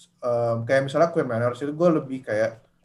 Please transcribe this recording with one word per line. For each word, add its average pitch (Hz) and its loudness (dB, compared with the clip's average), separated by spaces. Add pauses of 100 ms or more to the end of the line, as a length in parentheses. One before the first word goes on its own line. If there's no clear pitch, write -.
(260)
em, 117 0
kayak 135 2
misalnya 160 2
Quinn 139 0
Manners 120 -2
itu 143 -4
gua 160 2
lebih 135 -4
kayak 110 -2 (180)